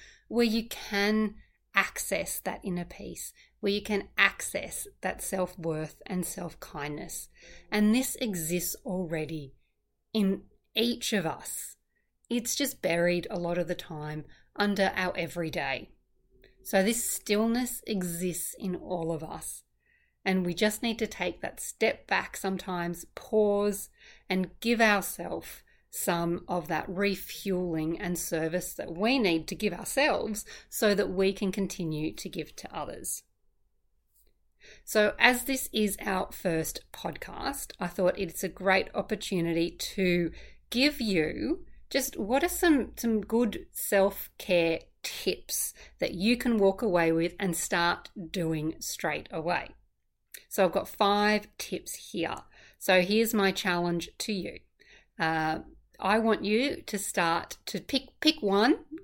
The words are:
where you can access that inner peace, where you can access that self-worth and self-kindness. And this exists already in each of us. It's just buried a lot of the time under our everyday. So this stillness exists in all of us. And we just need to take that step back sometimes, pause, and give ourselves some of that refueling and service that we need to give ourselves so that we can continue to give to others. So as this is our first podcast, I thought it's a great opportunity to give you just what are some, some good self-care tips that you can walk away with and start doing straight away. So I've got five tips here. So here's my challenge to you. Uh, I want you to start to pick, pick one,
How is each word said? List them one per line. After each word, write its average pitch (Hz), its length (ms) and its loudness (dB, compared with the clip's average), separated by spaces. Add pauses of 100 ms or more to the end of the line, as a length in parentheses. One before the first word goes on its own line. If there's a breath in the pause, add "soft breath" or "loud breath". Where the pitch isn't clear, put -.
(280 loud breath)
where 240 160 2
you 226 240 2
can 208 680 0 (380 soft breath)
access - 680 0
that 202 200 -6
inner 175 220 -4
peace, - 480 -12 (300 soft breath)
where 208 100 2
you 202 100 0
can 202 360 -2
access - 680 0 (140)
that - 240 -6
self-worth 165 800 -4
and 180 200 -2
self-kindness. 156 1040 -8 (420 loud breath)
And 208 240 6
this 262 240 0
exists 175 560 -2 (100)
already 160 680 -4 (600)
in 196 280 2 (340)
each 240 380 -2
of 185 120 2
us. - 520 -8 (520)
It's 233 260 -2
just - 260 -4
buried 175 480 2
a 190 100 -4
lot 175 180 -2
of 170 120 -2
the 180 60 -2
time 151 500 -8 (320 soft breath)
under 196 360 2
our 185 220 -2
everyday. 160 760 -4 (720 soft breath)
So 190 200 4
this 220 260 0
stillness 226 800 0
exists 180 720 -4
in 185 160 -4
all 165 380 -4
of 156 100 -6
us. 160 380 -10 (640)
And 185 200 2
we 175 80 0
just 208 280 0
need 233 180 0
to 220 60 0
take 180 360 -6
that - 180 -8
step - 480 -2
back 185 300 -2
sometimes, 180 640 -4 (100)
pause, 208 760 2 (400 loud breath)
and 185 320 0
give 233 180 2
ourselves 185 840 0 (260 soft breath)
some 170 580 0
of 180 220 -4
that 160 180 -2
refueling 180 1120 -2
and 175 180 -2
service 165 580 -2
that 170 200 -8
we 233 240 2
need 170 300 2
to 190 60 -6
give 208 180 -2
ourselves 208 720 0 (240 loud breath)
so 208 260 4
that 196 140 2
we 190 240 2
can 190 180 -2
continue 160 640 -2
to - 140 -8
give - 260 -10
to - 180 -14
others. - 500 -8 (1600 loud breath)
So 214 340 4
as 247 240 6
this 262 300 -2
is 208 260 2
our - 320 -2
first - 600 -2
podcast, - 840 -8
I 180 100 -4
thought 180 300 2
it's 185 280 -6
a 180 40 -2
great 190 460 2
opportunity 170 760 0
to 175 600 0 (380 loud breath)
give 277 320 2
you 196 640 0 (240 soft breath)
just - 280 -2
what 247 280 0
are 349 40 2
some, 302 460 4
some 220 240 2
good 226 540 0
self-care 190 1040 2 (240)
tips - 720 -4 (260 loud breath)
that - 140 -2
you 220 240 4
can 240 200 2
walk 196 240 6
away 175 300 4
with 165 260 2
and 185 200 0
start - 520 0 (220)
doing 160 480 0
straight - 500 -4
away. 165 420 -2 (800 loud breath)
So 196 160 4
I've 170 60 4
got 185 160 0
five 208 600 4 (100)
tips - 540 -10
here. - 260 -4 (400 loud breath)
So 185 240 6
here's 220 320 4
my 196 180 4
challenge 175 580 0 (100)
to - 140 -2
you. - 260 -6 (600 soft breath)
Uh, 160 400 0 (400)
I 208 200 4
want 220 260 2
you 226 400 2
to - 140 -6
start 170 580 0 (100)
to 185 120 -4
pick, - 400 -4
pick 311 220 2
one, 214 380 4 (240)